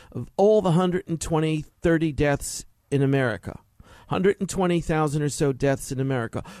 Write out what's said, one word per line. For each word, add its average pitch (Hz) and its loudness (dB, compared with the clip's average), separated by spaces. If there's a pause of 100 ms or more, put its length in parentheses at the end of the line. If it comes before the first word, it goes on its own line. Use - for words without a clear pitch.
(120)
of 123 -10
all 214 4
the 185 2
hundred 180 2
and 165 -4
twenty, 156 -2 (180)
thirty 165 2
deaths 143 -2 (260)
in 139 2
America, 135 0 (500)
hundred 190 2
and 185 -4
twenty 175 0
thousand 156 -2
or 147 0
so 139 0
deaths 135 -2
in 131 -6
America, 127 -4 (180)